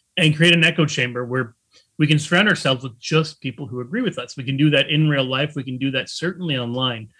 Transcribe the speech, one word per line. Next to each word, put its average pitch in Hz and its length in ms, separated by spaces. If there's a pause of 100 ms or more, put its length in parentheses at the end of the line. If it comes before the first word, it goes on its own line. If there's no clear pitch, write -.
(160)
and 156 200
create 170 180
an 165 100
echo 160 200
chamber 123 400
where 123 300 (440)
we 151 100
can 151 100
surround 180 300
ourselves 135 340
with 131 160
just 156 420
people 131 280
who 123 120
agree 151 220
with 202 160
us. 120 180
We 143 60
can 135 140
do 151 140
that 143 200
in 151 180
real 139 160
life. 135 300
We 143 80
can 127 160
do 135 140
that 131 180
certainly 170 480
online. 120 600